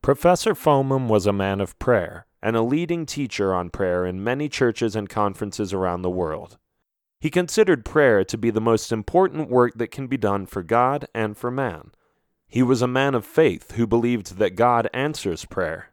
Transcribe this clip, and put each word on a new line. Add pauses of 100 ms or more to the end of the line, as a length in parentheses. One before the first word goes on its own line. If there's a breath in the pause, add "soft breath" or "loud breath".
Professor
Foumam
was
a
man
of
prayer (140)
and
a
leading
teacher
on
prayer
in
many
churches
and
conferences
around
the
world. (640)
He
considered
prayer
to
be
the
most
important
work
that
can
be
done
for
God
and
for
man. (560)
He
was
a
man
of
faith
who
believed
that
God
answers
prayer.